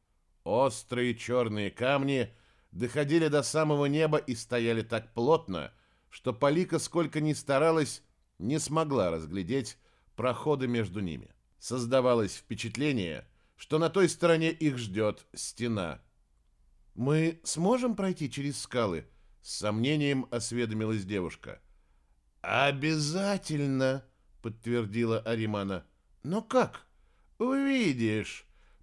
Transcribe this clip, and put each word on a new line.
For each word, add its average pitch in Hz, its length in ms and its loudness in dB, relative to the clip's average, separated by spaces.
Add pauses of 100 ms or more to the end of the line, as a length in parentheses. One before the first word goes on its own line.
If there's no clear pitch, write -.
(440)
Острые 123 680 0
чёрные 113 560 -2
камни 135 640 0 (380)
доходили 143 560 2
до 143 140 2
самого 147 440 2
неба 151 320 2
и 131 160 -4
стояли 117 480 0
так 113 320 -6
плотно, 117 580 0 (360)
что - 260 -6
Полика, 151 440 2
сколько 160 420 -2
ни 151 120 0
старалась, 151 680 2 (360)
не 131 200 -2
смогла 147 520 0
разглядеть 85 680 -4 (380)
проходы 127 500 0
между 107 340 -2
ними. 78 320 -6 (260)
Создавалось 123 760 2
впечатление, 110 920 -4 (300)
что - 220 -2
на 160 120 2
той 175 180 4
стороне 165 420 4
их 156 260 0
ждёт 107 580 -2
стена. 101 680 -4 (920)
«Мы 156 500 0
сможем 233 500 2
пройти 180 360 -2
через 139 300 -4
скалы?» — 98 460 -2 (360)
с - 140 -10
сомнением 131 760 0
осведомилась 110 760 -2
девушка. 90 560 -6 (800)
«Обязательно!» — 143 1600 0 (380)
подтвердила 113 800 -2
Аримана. 107 680 -2 (360)
«Но 185 200 -4
как?» - 440 0 (520)
«Увидишь, 220 1080 0 (360)